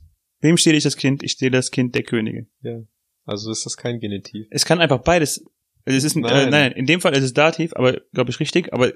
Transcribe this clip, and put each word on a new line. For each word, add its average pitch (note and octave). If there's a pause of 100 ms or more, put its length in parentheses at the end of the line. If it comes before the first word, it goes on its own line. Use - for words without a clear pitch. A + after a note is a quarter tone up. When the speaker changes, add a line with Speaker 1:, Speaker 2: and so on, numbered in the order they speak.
(400)
Speaker 1:
Wem E3
stehle D#3+
ich D3
das C#3+
Kind? C#3
Ich -
stehle C3
das B2+
Kind B2
der B2
Königin. A2+ (120)
Speaker 2:
Ja. A#2+ (460)
Also G#2+
ist G#2+
das C3
kein A#2+
Genitiv. G#2+
Speaker 1:
Es -
kann E3+
einfach C3+
beides. E3+ (400)
Also C3+
es C3+
ist D3+
ein, D#3
Speaker 2:
Nein. C3
Speaker 1:
äh, -
nein, C#3
in C3
dem E3+
Fall E3+
ist C3+
es B2
Dativ, D#3+
aber, B2+ (120)
glaub B2+
ich, B2
richtig. E3
Aber A#2+